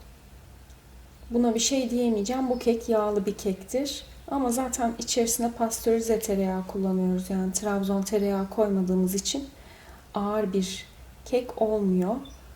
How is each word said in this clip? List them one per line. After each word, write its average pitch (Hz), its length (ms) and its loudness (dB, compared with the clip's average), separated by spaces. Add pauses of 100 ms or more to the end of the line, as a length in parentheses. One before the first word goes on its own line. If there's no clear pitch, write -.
(1300)
buna 233 260 4
bir 233 40 0
şey 254 300 0
diyemeyeceğim. 240 600 0
Bu 240 100 0
kek 233 300 0
yağlı 208 360 2
bir 202 120 -2
kektir. 247 680 -4 (220)
Ama 262 240 0
zaten 247 480 0
içerisine 233 520 0
pastörize 226 680 2
tereyağı 190 480 0
kullanıyoruz. 185 640 0
Yani 185 240 0
Trabzon 196 480 0
tereyağı 196 480 0
koymadığımız 185 680 2
için 277 340 -4 (640)
ağır 208 400 0
bir 190 320 -2 (400)
kek - 360 -2
olmuyor. 202 540 2 (400)